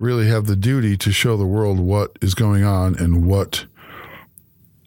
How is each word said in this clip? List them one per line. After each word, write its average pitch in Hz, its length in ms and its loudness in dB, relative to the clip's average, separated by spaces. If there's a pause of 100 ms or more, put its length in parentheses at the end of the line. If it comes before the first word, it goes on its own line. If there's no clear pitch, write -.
really 117 280 0
have 110 180 0
the 104 100 0
duty 110 400 0
to 101 160 -2
show 113 240 0
the 101 100 0
world 101 320 0
what 95 440 0
is 95 120 0
going 104 300 2
on 92 320 2
and 87 300 2
what 98 400 -2 (1200)